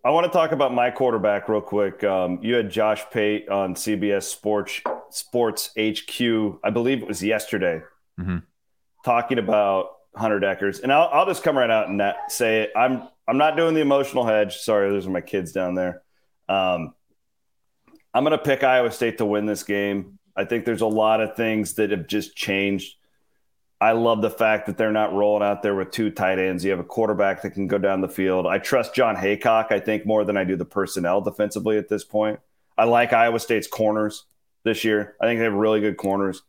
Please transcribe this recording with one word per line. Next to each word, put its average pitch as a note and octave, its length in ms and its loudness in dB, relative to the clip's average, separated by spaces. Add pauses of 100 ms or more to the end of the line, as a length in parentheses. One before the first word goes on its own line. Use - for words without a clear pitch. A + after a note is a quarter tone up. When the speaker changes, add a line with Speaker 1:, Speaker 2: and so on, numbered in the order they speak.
Speaker 1:
I C3 60 4
wanna E3+ 180 4
talk D#3+ 220 2
about C#3 220 2
my B2 180 2
quarterback G#2+ 580 0
real G#2+ 120 2
quick. G2+ 420 -2
Um, F#2 400 0
you A#2 120 0
had G#2+ 140 0
Josh G#2+ 400 0
Pate G#2+ 400 -2
on G2 260 -2
C G#2+ 200 -2
B G2+ 160 -2
S G2 160 -2
Sports, - 540 -4 (280)
Sports - 680 -4
H G#2+ 300 -2
Q, A2+ 560 -2
I G2+ 60 0
believe A#2+ 320 0
it - 60 -12
was F#2 160 -6
yesterday, F#2 580 -2 (380)
Speaker 2:
Mm-hmm. F2+ 180 -4 (680)
Speaker 1:
talking A#2+ 360 2
about G2 520 2 (240)
Hunter G#2+ 240 0
Dekkers. G2 440 -2
And C3 100 0
I'll, E3 180 4
I'll D3+ 140 4
just F#3 180 -4
come D3 140 2
right B2 120 2
out A2 180 2
and G2 100 -4
not G2+ 180 0 (140)
say A2 320 2
it. G#2+ 140 -4
I'm, B2 320 0 (200)
I'm B2 100 0
not D3+ 200 2
doing E3 160 2
the D#3 80 2
emotional C#3 440 2
hedge. G#2+ 320 2
Sorry, G2+ 320 2
those G2 180 -2
are F#2+ 40 -4
my F2+ 100 -2
kids F2+ 300 -6
down F#2 240 -2
there. F2+ 260 -4 (460)
Um, F#2 460 0 (1200)
I'm B2+ 100 2
gonna D3+ 140 2
pick C#3+ 260 0
Iowa B2+ 280 4
State A2+ 260 -2
to A2+ 80 0
win G#2 220 0
this G2+ 160 -4
game. G2+ 560 -4 (160)
I G2 100 -2
think A#2 200 -2
there's A2+ 160 -2
a A2+ 60 2
lot A2 320 2
of G#2+ 160 -2
things A2 400 -2
that G#2+ 160 0
have F2 160 -4
just G#2 280 -4
changed G2 600 -2 (840)
I A2+ 120 4
love A2+ 280 2
the A2+ 80 2
fact G#2+ 380 0
that G2 100 -6
they're A2 140 2
not G#2+ 220 0
rolling G#2 280 2
out G2+ 220 0
there G#2 100 2
with F#2+ 180 -4
two A2 200 -2
tight F#2+ 260 0
ends. F#2 280 -2
You G2 60 2
have F2 100 -2
a - 20 -8
quarterback G2+ 600 0
that F#2+ 80 -8
can G2 160 -4
go G2+ 100 0
down F#2+ 240 0
the F#2 80 -2
field. F#2 360 0
I F#2 120 0
trust - 360 -2
John A2+ 220 2
Haycock, G#2 560 0
I G2+ 80 2
think, G#2+ 260 -2
more G#2+ 200 2
than G2+ 100 0
I F#2+ 80 0
do F#2 140 -2
the E2 80 -6
personnel F#2 560 -2
defensively G#2 560 -2
at G#2 100 -4
this G#2 160 -4
point. G#2+ 380 -2 (360)
I A2 60 4
like A#2+ 300 4
Iowa A#2 260 4
State's A2+ 280 0
corners G#2+ 580 -2 (380)
this A2 200 0
year. G#2 380 0
I - 40 2
think A#2 140 0
they A2+ 60 2
have G#2+ 80 0
really G#2+ 260 2
good G#2 160 0
corners. G2 540 -2